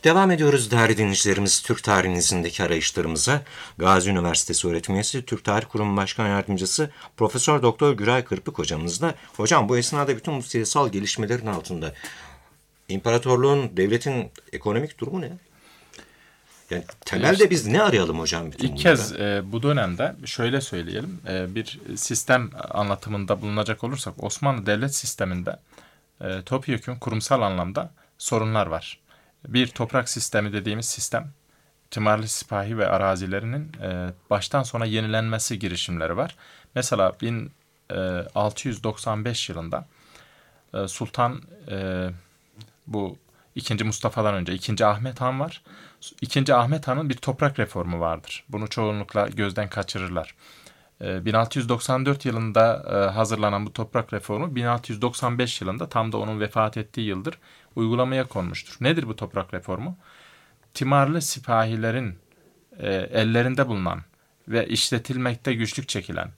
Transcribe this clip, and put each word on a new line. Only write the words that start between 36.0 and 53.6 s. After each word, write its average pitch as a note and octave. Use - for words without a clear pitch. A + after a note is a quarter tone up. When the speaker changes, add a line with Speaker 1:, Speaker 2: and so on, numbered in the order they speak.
Speaker 2:
var. D3
Mesela B2
bin, A#2
e, F2+
altı G#2
yüz A2
doksan G#2+
beş A#2
yılında, E2
e, G2
Sultan, B2
e, F#2
bu G2
ikinci A2
Mustafa'dan G#2+
önce F2+
ikinci G#2+
Ahmet A2+
Han C3
var. E3
İkinci C3+
Ahmet C3
Han'ın C#3+
bir B2+
toprak C#3
reformu F2
vardır. E2
Bunu G#2+
çoğunlukla G#2
gözden G2+
kaçırırlar. F#2
E, F#2+
bin G#2+
altı A2+
yüz A#2+
doksan C3
dört C#3
yılında, A2+
e, G2
hazırlanan G#2